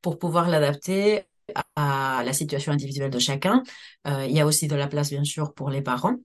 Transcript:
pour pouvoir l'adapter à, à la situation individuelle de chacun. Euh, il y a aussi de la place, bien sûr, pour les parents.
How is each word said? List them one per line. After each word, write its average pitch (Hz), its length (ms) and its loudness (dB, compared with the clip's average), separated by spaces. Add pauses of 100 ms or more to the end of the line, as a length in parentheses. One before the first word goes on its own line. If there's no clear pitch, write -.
pour 170 160 -4
pouvoir 170 320 2
l'adapter 175 720 2 (500)
à, 135 440 0
à 120 40 -2
la 127 120 -2
situation 143 360 -2
individuelle 139 400 -2
de 123 80 -4
chacun. 160 440 2 (440)
Euh, 139 200 -2
il 131 100 2
y 156 40 6
a 151 40 6
aussi 151 240 2
de 147 80 0
la 143 120 0
place, 147 200 -2
bien 143 160 -2
sûr, 147 300 -4
pour 139 160 -6
les 135 100 -4
parents. 135 440 0